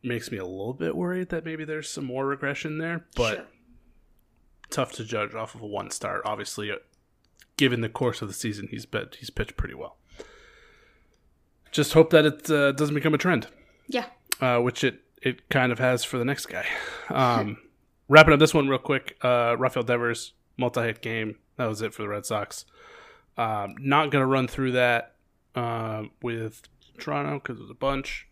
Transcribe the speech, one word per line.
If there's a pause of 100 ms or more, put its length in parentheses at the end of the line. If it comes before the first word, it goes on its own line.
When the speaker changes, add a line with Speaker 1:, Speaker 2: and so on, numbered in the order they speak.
Speaker 1:
makes
me
a
little
bit
worried
that
maybe
there's
some
more
regression
there, (120)
but
Speaker 2:
Sure. (1200)
Speaker 1:
tough
to
judge
off
of
a
one
start.
Obviously,
uh, (800)
given
the
course
of
the
season,
he's
bet-,
he's
pitched
pretty
well. (1700)
Just
hope
that
it,
uh,
doesn't
become
a
trend. (400)
Speaker 2:
Yeah. (340)
Speaker 1:
Uh,
which
it, (200)
it
kind
of
has
for
the
next
guy. (440)
Um, (260)
<laughs>
wrapping
up
this
one
real
quick,
uh,
Rafael
Devers, (240)
multi-hit
game. (200)
That
was
it
for
the
Red
Sox. (720)
Um,
not
gonna
run
through
that, (380)
uh, (180)
with (360)
Toronto
'cause
it
was
a
bunch.